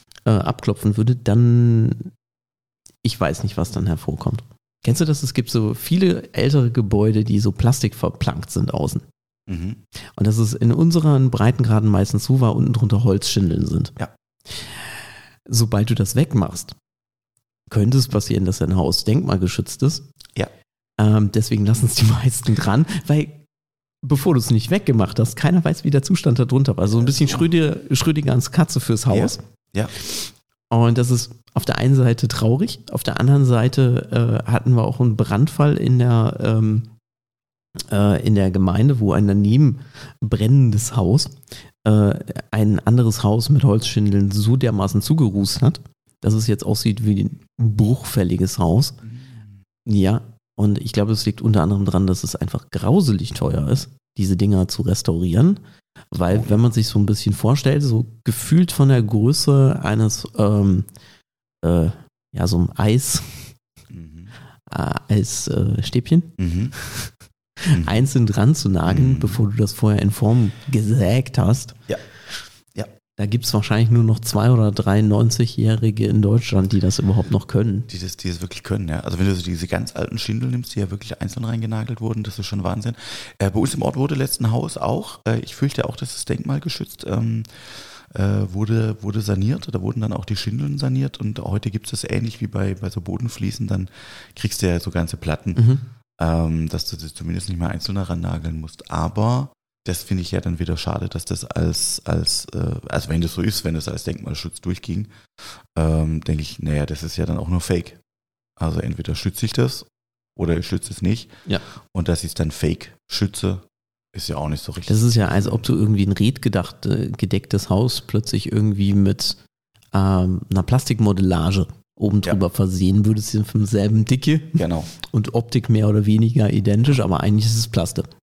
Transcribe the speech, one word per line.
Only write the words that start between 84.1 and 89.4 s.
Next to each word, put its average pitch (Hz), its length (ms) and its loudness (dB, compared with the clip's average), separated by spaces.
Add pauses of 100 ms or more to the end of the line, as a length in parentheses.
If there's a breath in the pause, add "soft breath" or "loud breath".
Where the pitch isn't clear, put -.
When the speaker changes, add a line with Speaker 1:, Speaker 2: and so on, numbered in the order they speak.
Speaker 2:
letzten 131 360 -2
Haus 120 260 -4
auch, - 500 -6
äh, 113 140 0
ich - 160 -12
fürchte - 320 -2
auch, 120 80 -10
das - 180 -12
ist - 140 -10
denkmalgeschützt, - 800 -8
ähm, 113 380 -4 (680 loud breath)
äh, 98 380 -2
wurde, 107 500 -2
wurde 101 200 -4
saniert. 101 520 -2